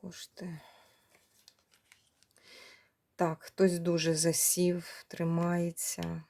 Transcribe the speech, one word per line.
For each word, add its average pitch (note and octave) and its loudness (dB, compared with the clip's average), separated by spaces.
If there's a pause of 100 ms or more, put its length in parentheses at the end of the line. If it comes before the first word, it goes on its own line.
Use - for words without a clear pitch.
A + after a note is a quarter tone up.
кошти. E3+ -14 (2500)
Так, D#3+ -2
хтось F3+ 2
дуже E3 2
засів, E3+ 2
тримається. E3+ -2